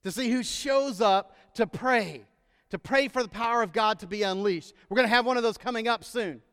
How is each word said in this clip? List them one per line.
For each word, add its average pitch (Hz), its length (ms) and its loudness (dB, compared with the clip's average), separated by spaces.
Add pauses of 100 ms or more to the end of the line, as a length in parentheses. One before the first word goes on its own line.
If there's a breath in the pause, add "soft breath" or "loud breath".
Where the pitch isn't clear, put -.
To 190 60 -6
see 233 200 -2
who 254 120 2
shows 269 580 0
up 196 360 2 (180 soft breath)
to 226 120 0
pray, 202 580 -2 (460)
to 196 80 -6
pray 269 300 2
for 254 140 -2
the 214 60 -4
power 233 340 0
of 180 100 -2
God 214 280 2
to 202 60 -14
be 208 160 -4
unleashed. 190 520 -2 (140 soft breath)
We're 196 80 -2
gonna 247 120 4
have 233 180 4
one 247 100 2
of 240 60 0
those 226 160 0
coming 233 300 -4
up 220 160 -2
soon. 180 380 -6 (100)